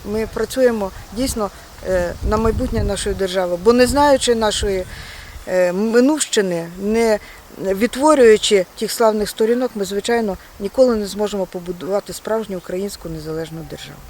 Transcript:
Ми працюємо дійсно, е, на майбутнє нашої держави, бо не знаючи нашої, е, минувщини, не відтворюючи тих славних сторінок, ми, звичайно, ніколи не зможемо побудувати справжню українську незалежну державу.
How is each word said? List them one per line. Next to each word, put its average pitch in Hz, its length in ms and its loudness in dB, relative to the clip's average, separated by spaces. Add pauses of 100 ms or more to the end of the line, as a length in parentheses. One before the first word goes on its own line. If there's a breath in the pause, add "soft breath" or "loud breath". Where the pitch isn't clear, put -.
Ми 214 300 -4
працюємо 220 560 0 (260 loud breath)
дійсно, 233 340 -2 (380 loud breath)
е, 175 260 0 (140)
на 214 80 2
майбутнє 226 480 0
нашої 196 300 -2
держави, 185 500 -2
бо 226 80 6
не 247 140 6
знаючи 262 480 4
нашої, 208 500 -2 (640 loud breath)
е, 180 260 2
минувщини, 214 960 2 (100)
не 220 400 2 (400 loud breath)
відтворюючи 220 1080 4 (120)
тих 214 140 -4
славних 214 360 2
сторінок, 240 460 0
ми, 202 100 -4
звичайно, 202 520 -2 (240 loud breath)
ніколи 233 360 2
не 208 100 -4
зможемо 196 400 -4
побудувати 180 640 -6
справжню 208 460 -6
українську 185 500 -8
незалежну 160 600 -10
державу. 147 280 -16 (120)